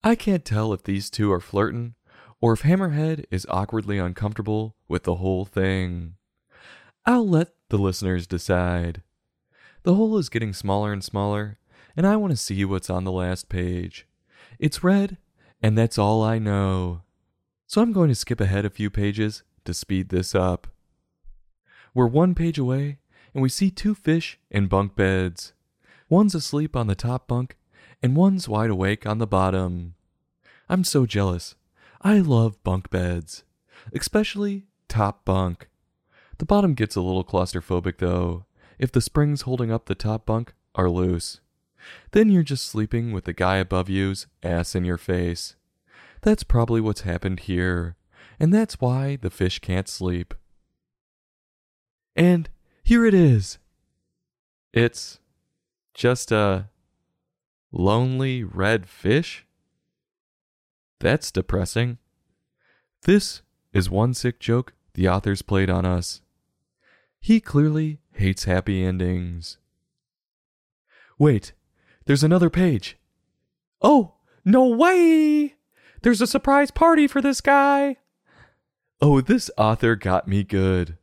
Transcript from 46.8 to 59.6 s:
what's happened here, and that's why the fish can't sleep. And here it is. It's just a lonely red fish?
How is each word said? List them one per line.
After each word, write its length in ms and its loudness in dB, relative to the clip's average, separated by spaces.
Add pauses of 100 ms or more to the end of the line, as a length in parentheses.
what's 200 -4
happened 380 -4
here, 560 -4 (440)
and 140 2
that's 260 0
why 400 -2
the 120 -6
fish 260 -4
can't 320 -6
sleep. 460 -6 (1800)
And 320 4 (360)
here 240 6
it 80 6
is. 420 4 (1120)
It's 460 -2 (800)
just 360 0
a 380 0 (1000)
lonely 720 0
red 420 -2
fish? 600 -2 (1500)